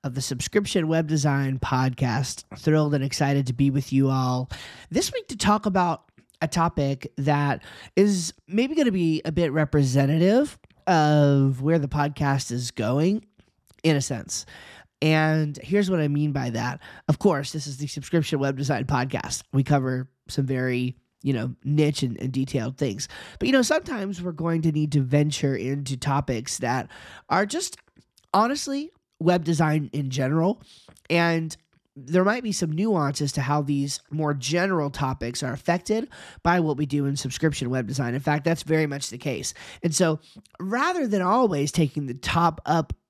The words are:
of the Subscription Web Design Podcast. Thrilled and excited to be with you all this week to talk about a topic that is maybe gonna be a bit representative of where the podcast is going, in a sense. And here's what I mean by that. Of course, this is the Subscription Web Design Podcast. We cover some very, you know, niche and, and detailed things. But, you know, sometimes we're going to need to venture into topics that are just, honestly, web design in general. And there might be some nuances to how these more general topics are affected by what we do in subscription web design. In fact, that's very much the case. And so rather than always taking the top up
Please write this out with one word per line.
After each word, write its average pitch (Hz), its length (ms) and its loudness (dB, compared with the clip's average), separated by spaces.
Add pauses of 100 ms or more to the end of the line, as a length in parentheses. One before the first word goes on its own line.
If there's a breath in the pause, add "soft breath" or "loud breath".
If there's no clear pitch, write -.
of 127 100 -6
the 135 80 -4
Subscription 165 640 -2
Web 160 200 2
Design 139 500 2
Podcast. 131 840 -2 (160)
Thrilled 151 340 2
and 135 100 0
excited 139 440 0
to 123 60 -4
be 139 180 2
with 135 200 -2
you 135 160 4
all 127 440 -2 (400 loud breath)
this 226 200 -2
week 480 180 -8
to 269 60 -10
talk 208 300 2
about 180 460 0 (320)
a 160 40 -2
topic 151 720 -2
that 143 460 0 (320 loud breath)
is 190 400 2 (120)
maybe 247 280 0
gonna 269 160 4
be 165 340 0
a 165 60 -2
bit 160 200 2
representative 151 1080 4 (260)
of 143 760 6
where 160 160 2
the 139 80 -2
podcast 143 640 0
is 120 180 -4
going, 147 560 0 (560)
in 160 140 4
a 139 60 0
sense. - 440 -8 (560 loud breath)
And 156 560 2
here's 190 320 0
what 175 120 0
I 147 60 0
mean 147 260 0
by 127 180 -4
that. 117 300 -6 (260 loud breath)
Of 156 100 2
course, 147 340 0
this 147 140 -8
is 135 120 -12
the 143 100 -6
Subscription 151 500 -2
Web 139 200 0
Design 131 280 -2
Podcast. 131 560 -2 (120)
We 135 100 2
cover 131 440 0 (200)
some 135 180 -2
very, 127 520 -2 (280)
you 139 60 2
know, 123 320 -2
niche 147 400 2
and, 120 160 -4
and 127 140 -4
detailed 131 440 -4
things. 120 300 -4 (320 loud breath)
But, 214 80 -2
you 262 60 4
know, 262 80 6
sometimes 220 600 -2
we're 175 120 -6
going 165 300 -2
to 160 100 2
need 151 180 0
to 147 80 2
venture 143 560 2
into 131 400 -6
topics 135 640 -4
that 123 320 -4 (400 loud breath)
are 185 160 2
just, 311 320 -8 (560)
honestly, 277 580 0 (300)
web 170 240 2
design 156 480 2
in 139 160 -2
general. 151 520 0 (480 loud breath)
And 165 460 0 (400)
there 160 300 0
might 240 180 0
be 214 80 -4
some 156 220 -2
nuances 156 600 0
to 143 80 -2
how 147 200 0
these 139 480 -2
more 151 240 -2
general 151 560 -2
topics 131 540 -4
are 123 100 -4
affected 208 560 -2 (340 loud breath)
by 175 160 4
what 156 160 0
we 147 100 0
do 143 200 -2
in 139 100 -2
subscription 135 540 -2
web 127 180 -2
design. 127 280 -2
In 139 40 -2
fact, 147 240 0
that's 165 200 0
very 156 220 2
much 139 240 -8
the 113 80 -12
case. 120 360 -6 (280 loud breath)
And 160 140 -2
so 160 240 2 (400 loud breath)
rather 262 480 -2
than 202 140 0
always 180 500 2
taking 147 340 0
the 127 100 -8
top 165 500 0
up 160 260 0 (180)